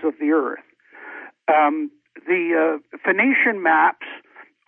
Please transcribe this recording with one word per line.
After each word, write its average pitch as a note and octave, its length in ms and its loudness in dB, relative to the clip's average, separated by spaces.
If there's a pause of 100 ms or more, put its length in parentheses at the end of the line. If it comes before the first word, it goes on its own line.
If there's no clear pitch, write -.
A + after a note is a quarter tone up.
of D3+ 160 -2
the D3+ 100 0
earth. C#3+ 320 -2 (880)
Um, D3+ 380 2 (360)
the, E3 520 0
uh, - 260 -20
Phoenician G#3+ 560 0
maps D#3+ 460 2 (600)